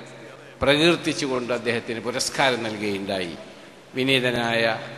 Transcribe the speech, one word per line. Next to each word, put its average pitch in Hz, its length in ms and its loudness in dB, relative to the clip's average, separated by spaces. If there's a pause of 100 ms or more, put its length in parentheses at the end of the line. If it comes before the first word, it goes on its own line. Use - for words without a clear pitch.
(600)
പ്രകീർത്തിച്ചുകൊണ്ട് 143 960 2
അദ്ദേഹത്തിന് 113 480 -2
പുരസ്കാരം 127 600 2
നൽകുകയുണ്ടായി. 98 680 -4 (640)
വിനീതനായ 120 680 2 (360)